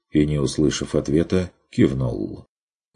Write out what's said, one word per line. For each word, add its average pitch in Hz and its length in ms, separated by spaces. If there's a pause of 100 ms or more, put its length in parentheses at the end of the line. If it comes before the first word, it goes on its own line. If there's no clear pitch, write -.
(100)
и, 76 160
не 76 120
услышав 69 560
ответа, 85 560 (200)
кивнул. 64 760 (500)